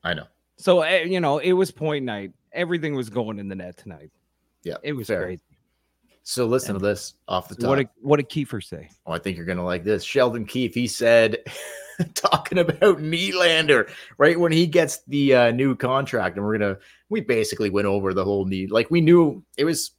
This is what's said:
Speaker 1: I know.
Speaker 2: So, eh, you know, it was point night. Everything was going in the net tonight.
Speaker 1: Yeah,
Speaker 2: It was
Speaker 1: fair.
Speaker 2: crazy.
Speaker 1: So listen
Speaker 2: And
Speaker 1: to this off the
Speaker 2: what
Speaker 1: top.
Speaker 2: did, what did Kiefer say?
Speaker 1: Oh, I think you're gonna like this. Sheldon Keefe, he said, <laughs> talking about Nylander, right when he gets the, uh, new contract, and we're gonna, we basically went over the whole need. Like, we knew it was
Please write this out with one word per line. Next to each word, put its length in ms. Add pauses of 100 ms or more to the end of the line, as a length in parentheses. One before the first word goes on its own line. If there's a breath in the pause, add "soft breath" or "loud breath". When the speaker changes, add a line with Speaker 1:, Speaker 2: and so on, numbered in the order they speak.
Speaker 1:
I 120
know. 100 (320)
Speaker 2:
So, 240
eh, 220
you 180
know, 160
it 160
was 180
point 360
night. 260 (180)
Everything 440
was 160
going 280
in 100
the 60
net 220
tonight. 340 (520)
Speaker 1:
Yeah, 200
Speaker 2:
It 120
was 140
Speaker 1:
fair. 160
Speaker 2:
crazy. 180 (800)
Speaker 1:
So 240
listen 300
Speaker 2:
And 40
Speaker 1:
to 60
this 260 (160)
off 200
the 80
Speaker 2:
what 180
Speaker 1:
top. 20
Speaker 2:
did, 120 (120)
what 160
did 140
Kiefer 340
say? 240 (160)
Speaker 1:
Oh, 80
I 60
think 180
you're 80
gonna 220
like 180
this. 180
Sheldon 440
Keefe, 260
he 140
said, 520 (400 loud breath)
<laughs> 360
talking 440
about 420
Nylander, 920 (260 loud breath)
right 240
when 120
he 140
gets 380
the, 300
uh, 160
new 260
contract, 600
and 100
we're 100
gonna, 220 (320 soft breath)
we 100
basically 480
went 200
over 260
the 100
whole 220
need. 240
Like, 200
we 120
knew 420 (140)
it 60
was 340